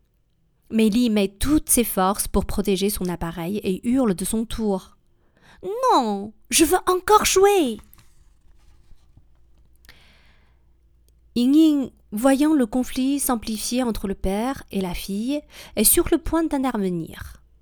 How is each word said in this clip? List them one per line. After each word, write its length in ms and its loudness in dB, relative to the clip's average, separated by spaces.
Mélie 400 2
met 160 2
toutes 420 0
ses 140 4
forces 440 0
pour 180 -2
protéger 440 -2
son 200 -4
appareil 540 -6
et 240 -4
hurle 280 2
de 100 -6
son 200 -4
tour : « 520 -6
Non, 400 0
je 160 2
veux 220 2
encore 380 2
jouer ! » 520 4
Ying 180 2
Ying, 380 4
voyant 440 4
le 100 4
conflit 540 -2
s'amplifier 640 -4
entre 240 -4
le 80 -4
père 560 -4
et 100 -4
la 140 -6
fille, 460 -6
est 80 2
sur 280 2
le 60 2
point 260 -2
d'intervenir. 1000 -4